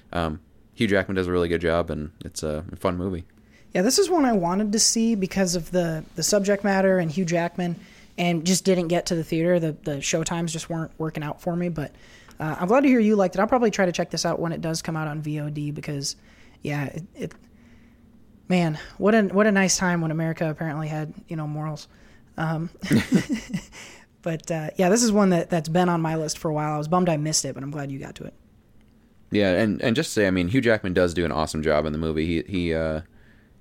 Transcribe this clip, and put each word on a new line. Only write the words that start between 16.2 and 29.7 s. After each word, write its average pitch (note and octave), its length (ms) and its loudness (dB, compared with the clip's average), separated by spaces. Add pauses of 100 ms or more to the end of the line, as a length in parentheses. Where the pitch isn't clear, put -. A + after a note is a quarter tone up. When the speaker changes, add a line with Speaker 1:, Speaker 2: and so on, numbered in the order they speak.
Speaker 2:
yeah, D3 240 -4
it, D#3 160 -10 (120)
it, - 180 -10 (1160)
man, E3+ 300 2 (200)
what G3+ 160 4
a, A3 80 6
what G3 240 4
a G#3+ 60 4
nice F#3+ 240 2
time F3 240 0
when D#3+ 100 -2
America D#3+ 400 -2
apparently D#3 380 -6
had, D#3 260 -6 (140)
you E3+ 80 -8
know, D3+ 100 -6
morals. D3+ 420 -8 (480)
Um, D#3+ 320 -2 (760)
<laughs> - 760 -12
but, E3 280 -6
uh, D#3 260 -4
yeah, F#3 140 4
this A#3+ 120 4
is A#3 80 4
one G3+ 200 6
that, E3+ 180 2
that's D#3+ 200 -2
been F3+ 200 4
on E3+ 140 2
my D#3+ 140 -2
list D#3 220 -4
for E3 120 -2
a D3+ 40 -2
while. D3+ 200 -2
I D3+ 40 -2
was D#3 100 -4
bummed F3+ 200 4
I D#3+ 80 4
missed D#3 280 0
it, C3+ 100 -6
but C3+ 80 -12
I'm C#3 80 -8
glad C#3+ 200 -8
you C3+ 80 -8
got - 180 -14
to - 80 -12
it. - 100 -14 (960)
Speaker 1:
Yeah, G2 220 4
and, G2+ 300 2